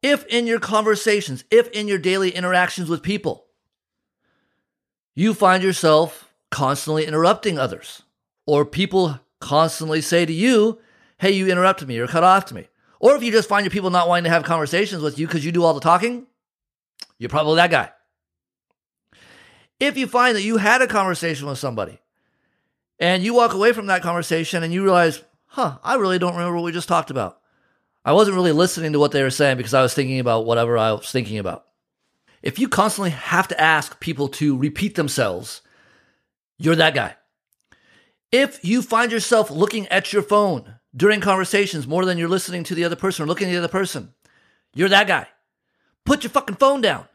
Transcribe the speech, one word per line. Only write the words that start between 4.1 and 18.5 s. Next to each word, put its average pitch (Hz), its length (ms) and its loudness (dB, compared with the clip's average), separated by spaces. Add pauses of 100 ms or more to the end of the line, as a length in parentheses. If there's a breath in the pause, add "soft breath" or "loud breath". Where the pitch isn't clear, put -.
you 208 180 2
find 185 300 2
yourself 165 680 2 (200)
constantly 147 560 -2
interrupting 170 500 0
others, - 460 -6 (420)
or 147 180 2
people 180 560 0 (200)
constantly 160 640 0
say 170 220 2
to 160 80 -2
you, 220 480 2 (380 soft breath)
"Hey, 196 140 0
you 190 160 0
interrupted 185 400 2
me," 123 100 -6
or 120 100 -4
"Cut 165 160 0
off 190 220 4
to - 80 -16
me." 95 140 -16 (320)
Or 269 160 6
if 233 80 -6
you 233 80 -2
just 214 180 2
find 208 160 2
your 180 60 -2
people 190 180 -2
not 180 180 2
wanting 175 180 2
to 165 40 0
have 165 140 2
conversations 165 580 -2
with 147 160 -4
you 160 100 -4
'cause 156 160 -4
you 165 80 -4
do 170 120 0
all 165 100 4
the 143 60 -2
talking, 180 480 0 (880)
you're 117 100 -10
probably 151 280 0
that 170 160 4
guy. 139 200 0 (1900 soft breath)